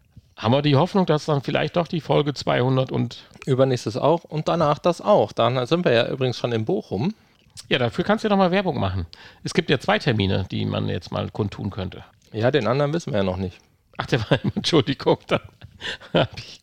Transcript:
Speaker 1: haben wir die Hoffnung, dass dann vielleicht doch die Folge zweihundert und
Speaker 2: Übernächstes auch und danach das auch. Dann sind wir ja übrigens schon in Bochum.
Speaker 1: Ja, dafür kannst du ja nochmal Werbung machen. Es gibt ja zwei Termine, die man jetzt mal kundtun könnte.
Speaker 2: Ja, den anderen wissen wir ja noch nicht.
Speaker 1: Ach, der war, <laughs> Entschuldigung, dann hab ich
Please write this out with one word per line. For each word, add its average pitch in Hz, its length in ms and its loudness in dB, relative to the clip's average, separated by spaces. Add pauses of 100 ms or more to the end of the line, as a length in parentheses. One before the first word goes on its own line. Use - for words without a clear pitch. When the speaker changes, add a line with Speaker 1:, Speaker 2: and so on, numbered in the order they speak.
(360)
Speaker 1:
haben 110 160 2
wir 139 80 4
die 143 160 4
Hoffnung, 180 300 4
dass 151 180 0
dann 143 160 0
vielleicht 139 360 -2
doch 170 120 0
die 165 140 -4
Folge 147 320 0
zweihundert 131 580 0
und 123 320 -4 (220)
Speaker 2:
Übernächstes 127 500 2
auch 156 280 2
und 156 240 -4
danach 160 300 2
das 175 220 0
auch. 175 320 4
Dann 123 340 2
sind 170 200 0
wir 143 60 4
ja 117 180 4
übrigens 127 260 -2
schon 120 160 -2
in 110 140 0
Bochum. 180 480 -2 (560)
Speaker 1:
Ja, 151 80 2
dafür 120 260 -2
kannst 214 180 0
du 220 60 -2
ja - 20 2
nochmal 196 200 4
Werbung 180 280 -2
machen. 95 280 -2 (360)
Es - 120 -8
gibt 170 160 0
ja 143 100 2
zwei 208 180 0
Termine, 98 520 0
die 107 160 -4
man 104 240 -2
jetzt 98 200 -8
mal 101 200 -4
kundtun 104 400 -6
könnte. 92 340 -10 (280)
Speaker 2:
Ja, 110 180 0
den 135 160 2
anderen 143 260 0
wissen 165 220 -6
wir 104 60 2
ja 98 40 2
noch 92 140 -2
nicht. 95 180 -4 (400)
Speaker 1:
Ach, - 80 -4
der 131 240 0
war, 120 180 2
<laughs> - 80 -4
Entschuldigung, - 640 0 (100)
dann - 140 0 (720)
hab - 260 0
ich - 240 -18